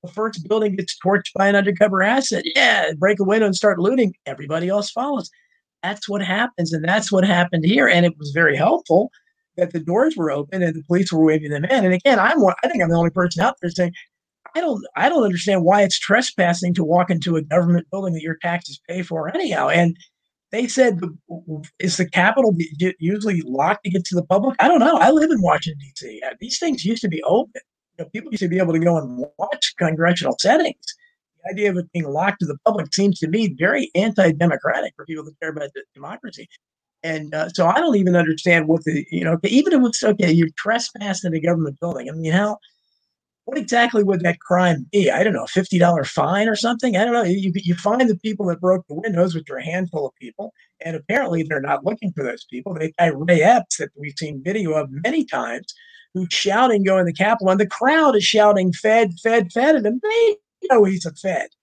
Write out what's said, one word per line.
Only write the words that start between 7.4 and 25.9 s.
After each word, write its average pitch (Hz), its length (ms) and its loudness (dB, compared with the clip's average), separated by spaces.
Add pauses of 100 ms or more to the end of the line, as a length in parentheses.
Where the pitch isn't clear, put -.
here. 240 240 4
And 175 180 4
it 165 120 -2
was 147 120 -10
very 151 260 2
helpful 208 540 2 (460)
that 170 160 -4
the 165 80 -4
doors 226 360 0
were 160 140 -2
open 147 320 -4
and 165 120 0
the 156 100 -12
police 175 280 0
were 160 120 4
waving 156 260 2
them 147 140 -4
in. 226 200 2
And 185 100 4
again, 220 260 2
I'm 269 200 2
one, 190 220 4
I 262 60 0
think 262 120 -2
I'm 165 100 0
the 170 60 2
only 170 140 2
person 175 320 -2
out 262 180 0
there 175 100 -4
saying, 175 220 -2 (640)
"I 320 60 0
don't, 285 240 -4 (120)
I 196 120 2
don't 302 160 2
understand 185 400 0
why 202 180 6
it's 190 160 0
trespassing 175 760 0
to 170 100 0
walk 175 260 2
into 165 260 -2
a 156 60 -2
government 170 480 2
building 190 240 -6
that 156 80 -8
your 160 200 -6
taxes 175 460 -6
pay 180 140 -8
for 165 320 -6
anyhow." 180 340 -2
And 170 280 2 (560)
they 233 160 -2
said, 233 320 2 (800)
"Is 185 160 -2
the 175 120 -2
Capitol 214 480 2
u-, 165 440 -4
usually 196 440 -2
locked 143 400 -2
to 190 60 -4
get 180 140 -2
to - 100 -6
the 175 100 0
public?" 208 360 0
I 240 80 6
don't 330 120 6
know. 294 160 4
I 196 140 6
live 311 220 4
in 220 100 0
Washington, 156 380 0
D 139 160 -20